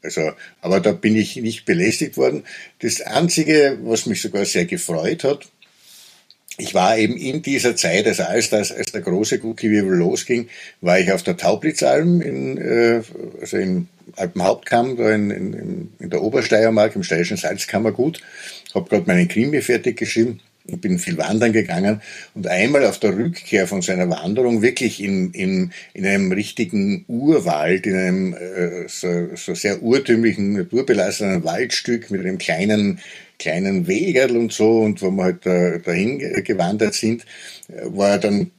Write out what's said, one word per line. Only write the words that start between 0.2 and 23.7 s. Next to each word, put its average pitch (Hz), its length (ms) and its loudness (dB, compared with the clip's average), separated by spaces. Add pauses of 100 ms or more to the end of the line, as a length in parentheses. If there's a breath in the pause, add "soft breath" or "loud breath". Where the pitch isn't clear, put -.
aber 92 200 2
da 101 120 4
bin 107 240 2
ich 110 200 0
nicht 113 300 -6
belästigt 170 520 0
worden. 131 260 0 (360 loud breath)
Das 113 220 -4
Einzige, 147 840 2
was 113 240 -2
mich 98 140 -2
sogar 101 240 -2
sehr 90 200 0
gefreut 87 580 -4
hat, 139 240 -2 (1080 loud breath)
ich - 160 -10
war 95 240 4
eben 110 180 2
in 139 260 -6
dieser 135 340 0
Zeit, 92 320 2
also 98 160 0
als 107 260 0
das, 104 220 0
als - 200 -6
der 101 100 -6
große 98 400 0
Cookie-Wirbel 104 560 2
losging, 117 520 0 (320 loud breath)
war 90 180 4
ich 92 120 2
auf 92 120 0
der 87 140 -2
Taublitzalm 151 840 2
in, 131 360 -4
äh, 117 440 2 (380)
also - 180 -6
im 92 300 0 (300)
Alpenhauptkamm, 113 800 0
da 110 160 2
in, 104 180 0
in, 95 220 -4
in, 90 360 -8 (100)
in 85 100 -10
der - 120 0
Obersteiermark, 110 760 4
im 98 80 -4
steirischen 87 340 0
Salzkammergut, 107 840 -2 (520 loud breath)
hab 185 160 -4
grad 101 180 2
meinen 87 220 4
Krimi 135 320 0
fertig 120 360 0
geschrieben 113 440 0 (240)
und - 160 -10
bin 92 180 0
viel 87 180 -4
wandern 110 360 2
gegangen 104 480 0 (340 loud breath)
und 92 120 -8
einmal 120 380 2
auf 98 140 0
der 98 180 2
Rückkehr 95 500 0
von 95 140 -4